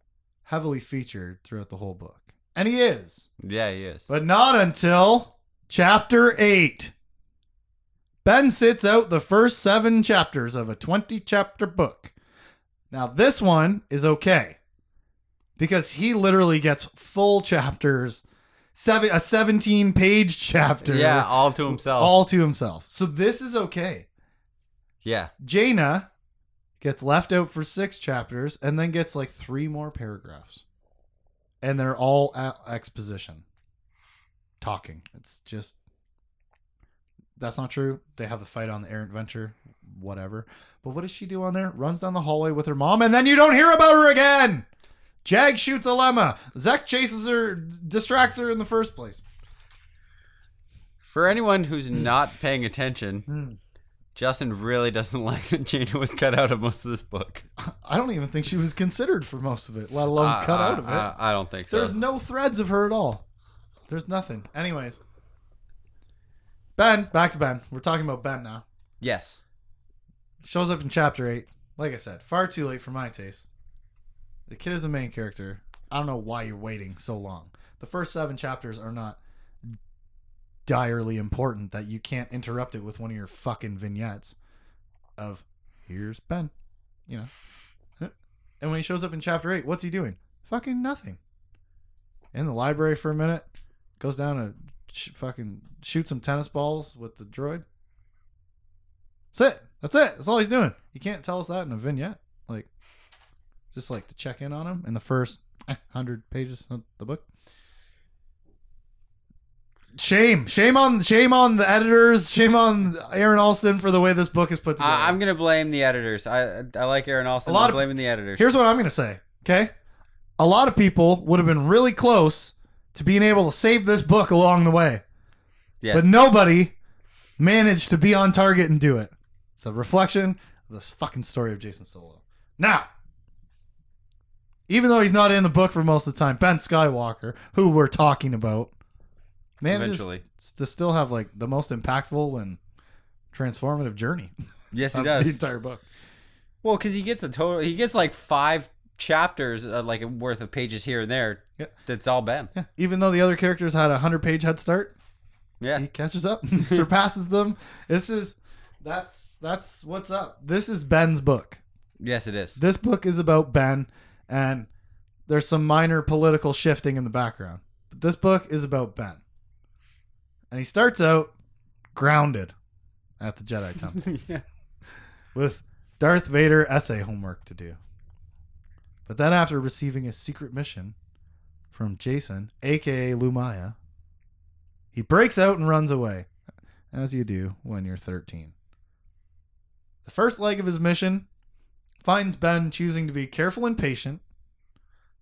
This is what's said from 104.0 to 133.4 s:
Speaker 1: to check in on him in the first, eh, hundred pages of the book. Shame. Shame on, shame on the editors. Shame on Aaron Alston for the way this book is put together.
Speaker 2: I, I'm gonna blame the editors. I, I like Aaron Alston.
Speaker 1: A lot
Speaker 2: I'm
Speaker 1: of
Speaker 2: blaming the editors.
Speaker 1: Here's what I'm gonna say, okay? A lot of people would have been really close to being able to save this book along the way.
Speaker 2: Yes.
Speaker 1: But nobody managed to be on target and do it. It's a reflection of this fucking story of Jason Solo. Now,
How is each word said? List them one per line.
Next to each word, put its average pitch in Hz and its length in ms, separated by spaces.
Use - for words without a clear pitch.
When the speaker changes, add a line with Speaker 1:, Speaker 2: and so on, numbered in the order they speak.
Speaker 1:
to - 60
check - 280
in 143 100
on 156 140
him 180 200
in 110 80
the 113 60
first, 127 400
eh, 135 80
hundred 123 380
pages 131 400
of 120 120
the - 80
book. 147 180
Shame. 202 480
Shame 240 300
on, 254 260
shame 240 300
on 247 240
the 202 120
editors. 226 640
Shame 226 240
on 208 420
Aaron 208 240
Alston 208 400
for 190 120
the 185 100
way 185 120
this 175 160
book 170 240
is 160 80
put 151 160
together. 147 160
Speaker 2:
I, 151 160
I'm 180 100
gonna 196 160
blame 160 360
the 143 140
editors. 113 420
I, 117 380
I 123 100
like 135 240
Aaron 131 180
Alston. 127 260
Speaker 1:
A - 20
lot 214 100
Speaker 2:
I'm - 60
Speaker 1:
of - 60
Speaker 2:
blaming 135 200
the 131 100
editors. 101 320
Speaker 1:
Here's 254 160
what 247 120
I'm 226 100
gonna 208 140
say, 107 300
okay? 196 260
A 156 80
lot 226 220
of - 80
people 180 480
would 170 140
have 170 80
been 151 200
really 240 260
close 196 600
to 151 100
being 196 180
able 208 240
to 143 100
save 226 300
this 202 160
book 185 280
along 175 340
the 165 60
way. 160 320
Speaker 2:
Yes. 110 160
Speaker 1:
But 170 80
nobody 196 680
managed 202 520
to 175 80
be 202 160
on 196 180
target 185 360
and 156 100
do 139 200
it. 104 120
It's - 100
a 110 80
reflection 185 640
of 107 60
this - 160
fucking 143 320
story 113 300
of 101 60
Jason 98 280
Solo. 85 340
Now, 180 260